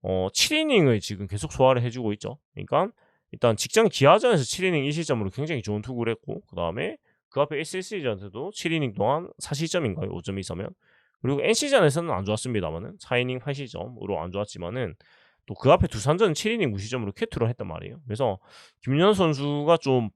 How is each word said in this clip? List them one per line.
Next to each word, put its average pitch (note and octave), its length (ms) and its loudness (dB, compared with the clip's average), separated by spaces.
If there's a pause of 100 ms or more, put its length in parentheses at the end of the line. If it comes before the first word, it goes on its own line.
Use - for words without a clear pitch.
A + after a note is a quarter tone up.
어, F#2 300 0
칠 - 260 0
이닝을 F3 420 4
지금 G2+ 260 -8
계속 G#2 240 -6
소화를 C3 320 4
해주고 A#2 300 -2
있죠. - 260 -8 (160)
그러니까 D#3+ 380 -2 (400)
일단 A2+ 240 2
직전 A3 320 2
기아전에서 E3 560 6
칠 F#3 200 -4
이닝 D#3+ 200 0
일 C#3+ 80 0
실점으로 C3+ 380 -2
굉장히 D3 300 -4
좋은 G#2 220 -4
투구를 A#2 300 -4
했고, - 380 -8
그다음에 F#2 480 -4 (320)
그 C#3 100 -4
앞에 D3 180 0
에스에스지전에서도 D3 960 -6
칠 E3 180 -4
이닝 C#3 220 0
동안 C3 340 0 (100)
사 - 160 -6
실점인가요? C3+ 580 -2
오 F2+ 100 -8
점 G2 140 -6
이 G2 40 -4
있으면. F#2 300 -8 (500)
그리고 C#3 220 -2
엔씨전에서는 F#3 680 2
안 F#2+ 120 -2
좋았습니다만은, G#2 760 -4
사 - 160 -2
이닝 B2+ 240 0
팔 C#3 140 -6
실점으로 G2+ 680 -8
안 F2 100 -6
좋았지만은 G2+ 640 -6 (520)
또 G2+ 80 -10
그 C3+ 180 6
앞에 F#3 160 6
두산전은 D#3 460 2
칠 G#3+ 180 -2
이닝 G3 180 0
무실점으로 G#2 420 -4
쾌투를 - 360 -2
했단 A2+ 180 -6
말이에요. F2 380 -12
그래서 A2 340 -2 (460)
김윤아 E3 300 4
선수가 D3 640 2
좀 B2 380 2